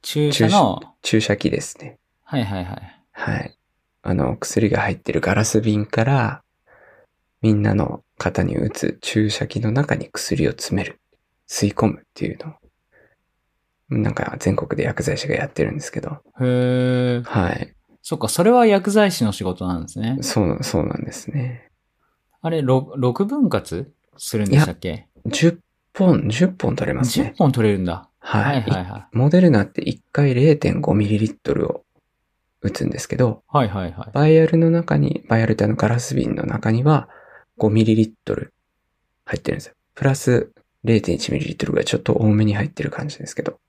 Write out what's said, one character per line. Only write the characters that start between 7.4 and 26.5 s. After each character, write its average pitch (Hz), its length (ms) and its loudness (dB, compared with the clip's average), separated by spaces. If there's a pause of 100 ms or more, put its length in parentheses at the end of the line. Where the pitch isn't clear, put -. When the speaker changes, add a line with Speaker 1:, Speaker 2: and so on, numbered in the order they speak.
Speaker 2:
み 110 120 4
ん 104 100 2
な 104 120 2
の - 300 -2 (140)
肩 92 260 -2
に 90 120 -2
打 - 140 -2
つ - 300 -6
注 107 280 0
射 - 200 -4
器 - 120 -6
の 110 120 -2
中 135 240 0
に - 120 -8
薬 - 380 -2
を - 60 0
詰 - 280 -4
め - 80 -8
る。 - 120 -18 (480)
吸 - 200 -2
い 101 40 -2
込 - 160 0
む - 140 -4
っ - 20 -20 (100)
て - 120 -8
い - 80 -6
う - 40 -18
の 160 120 -14
を。 - 40 -20 (1300)
な 107 220 -2
ん - 40 -6
か - 240 -6
全 - 160 0
国 - 240 -4
で - 60 0
薬 - 180 -4
剤 147 160 -2
師 - 80 -8
が - 80 -2
や - 120 -4
っ - 40 -10
て - 140 -2
る - 80 -2
ん - 20 -8
で 151 60 -6
す - 100 -14
け - 100 -8
ど。 - 220 -12 (180)
Speaker 1:
へ 123 800 0
ー。 120 60 -6
Speaker 2:
は 92 280 0
い。 - 220 -8 (280)
Speaker 1:
そ - 140 -6
っ - 20 -10
か、 113 100 -4
そ - 160 0
れ 226 80 6
は 247 140 6
薬 196 260 2
剤 208 180 4
師 180 140 -2
の 104 80 0
仕 101 100 -6
事 92 240 -4
な 87 120 -2
ん 82 40 -6
で 78 60 -10
す - 100 -12
ね。 117 220 -2
Speaker 2:
そ 117 220 0
う、 85 200 0
そ - 200 -2
う - 40 -2
な - 80 -4
ん - 100 -6
で - 60 -12
す - 200 -14
ね。 123 400 -6 (680)
Speaker 1:
あ 165 100 -4
れ、 165 120 -2
ろ-、 131 340 0
六 127 300 0
分 262 220 0
割 92 440 -4 (240)
す - 220 -8
る 104 80 0
ん 98 40 0
で 135 80 6
し 151 60 6
た - 80 -4
っ - 40 -8
け？ - 320 -10 (160)
Speaker 2:
い - 40 -4
や、 107 40 -6
十 170 280 2 (320)
本、 185 360 4
十 123 200 2
本 - 280 -2